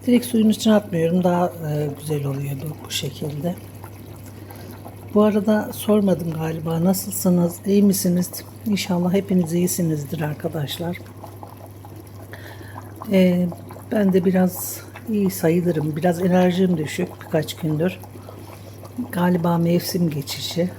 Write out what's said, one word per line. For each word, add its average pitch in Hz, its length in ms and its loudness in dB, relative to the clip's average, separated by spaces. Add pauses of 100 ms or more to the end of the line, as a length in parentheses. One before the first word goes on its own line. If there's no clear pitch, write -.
Direkt 240 200 4
suyun 220 240 4
içine 214 240 4
atmıyorum. 175 500 2
Daha, 180 220 4
e, 151 420 -2 (120)
güzel 151 240 -4
oluyor 139 280 -4 (100)
bu, 151 240 -10
bu - 40 -12
şekilde. 151 640 -4 (1600)
Bu 208 80 8
arada 208 500 4
sormadım 185 600 2
galiba. 160 520 -2
Nasılsınız? 180 720 2 (100)
İyi 202 160 6
misiniz? 185 480 4 (360)
İnşallah 180 460 0
hepiniz 185 400 2
iyisinizdir 170 680 0
arkadaşlar. 160 760 -4 (2250)
E, 180 340 6 (460)
ben 202 200 4
de 185 120 4
biraz 185 560 2 (320)
iyi 202 180 2
sayılırım. 160 680 2
Biraz 170 260 2
enerjim 180 560 4
düşük 156 300 -4 (140)
birkaç - 340 -2
gündür. 156 420 -2 (1120)
Galiba 175 460 2
mevsim 170 520 2
geçişi. 165 680 -4